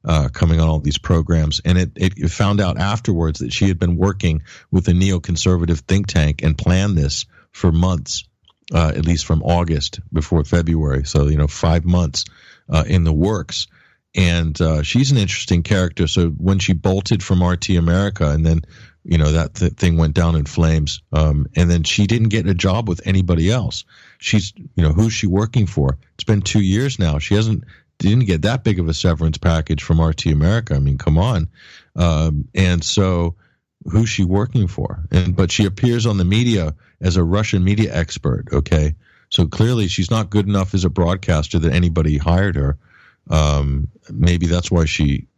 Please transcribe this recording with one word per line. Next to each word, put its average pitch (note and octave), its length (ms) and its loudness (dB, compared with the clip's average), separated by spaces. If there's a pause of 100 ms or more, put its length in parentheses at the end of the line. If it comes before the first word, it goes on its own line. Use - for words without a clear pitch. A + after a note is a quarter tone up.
uh, D2+ 260 0
coming E2 280 2
on D#2+ 100 4
all D#2 100 0
these D2 200 -2
programs. D#2+ 640 0
And F2+ 120 2
it, F2+ 180 0
it, F#2 220 -2
it E2 120 -2
found G2+ 320 0
out F2+ 160 -2
afterwards F2+ 640 -2
that B1 120 -6
she - 160 0
had F2+ 120 0
been F2 180 0
working F2+ 460 0 (260)
with F#2 180 0
a F#2+ 40 2
neoconservative F2 880 0
think F#2+ 260 -2
tank D2+ 380 0
and D#2 120 2
planned F#2 420 0
this C#2 280 -2 (260)
for F2 200 0
months, E2 540 -2 (480)
uh, E2 220 2
at D#2+ 100 -2
least E2 200 0
from D#2+ 160 0
August E2 580 -2 (140)
before D#2+ 300 0
February. D#2 600 0
So, D2 220 2
you D2+ 100 2
know, D2 100 2
five D#2+ 360 0
months, F2 420 0 (440)
uh, D#2 180 0
in F2 160 2
the D#2+ 80 2
works. F2 560 -2 (480)
And, E2+ 460 0
uh, D#2 220 2
she's C3 280 0
an C3+ 60 4
interesting F2+ 460 0
character. F2 440 0
So E2+ 220 0
when F#2 300 0
she F#2 140 0
bolted F#2+ 500 -2
from F2+ 180 2
R F2+ 160 2
T F#2 180 -2
America F2 540 0
and D#2 160 0
then, D#2+ 160 2 (420)
you E2+ 140 0
know, D2+ 140 2
that D#2+ 240 -2
th-, F#2 180 -2
thing E2+ 240 0
went D#2+ 160 2
down E2 220 2
in D2 100 0
flames. D#2+ 560 0 (100)
Um, D2+ 440 2
and E2+ 140 2
then E2+ 140 2
she G2+ 240 0
didn't A2 220 0
get G2 180 0
a G2 60 2
job G2 340 -2
with F2 180 -6
anybody F2+ 460 2
else. - 340 -4 (320)
She's, G2+ 360 -2 (220)
you F2 80 2
know, D2+ 80 4
who's G#2+ 220 2
she - 140 -4
working G#2 400 0
for? C2+ 300 -2 (180)
It's - 80 -14
been G#2 180 2
two G#2 200 0
years A2+ 380 0
now. D2+ 200 0
She - 160 -2
hasn't, A2 280 0 (360)
didn't A2 260 2
get E2+ 160 0
that A#2 220 -2
big G2+ 160 0
of E2 100 0
a D2+ 40 -2
severance D#2+ 440 0
package D#2+ 460 0
from D#2+ 160 2
R E2 120 2
T D#2+ 200 -2
America. F2 420 0
I C#2 60 0
mean, C#2 180 0
come D#2 200 0
on. F#2 300 0 (480)
Um, D#2+ 600 0
and F2+ 280 2
so F2 520 0 (500)
who's A2 240 0
she G2 140 -2
working G2 440 0
for? - 440 -8
And, F2 240 2
but F#2 160 0
she G#2+ 140 2
appears A#2 420 0
on G2+ 100 0
the F2+ 80 2
media G2+ 500 0 (240)
as F2 160 0
a F2 80 4
Russian F#2+ 400 0
media G#2 320 0
expert. C#2+ 560 -4
Okay. D2+ 440 0 (340)
So E3 180 2
clearly A2+ 400 0
she's E2+ 220 -2
not G#2+ 220 -2
good G2+ 160 0
enough F#2+ 260 0
as F#2 100 0
a F2 60 0
broadcaster E2+ 680 0
that D#2+ 140 0
anybody D#2+ 440 0
hired E2+ 380 0
her. C#2+ 220 -2 (520)
Um, C#2+ 600 0 (220)
maybe F2 360 0
that's F2 240 0
why E2 140 4
she C#2 420 -2 (100)